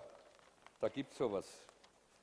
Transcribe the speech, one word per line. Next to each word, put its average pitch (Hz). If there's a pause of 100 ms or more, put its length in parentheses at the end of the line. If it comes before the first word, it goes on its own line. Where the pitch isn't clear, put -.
(800)
Da 113
gibt's -
sowas. 101 (580)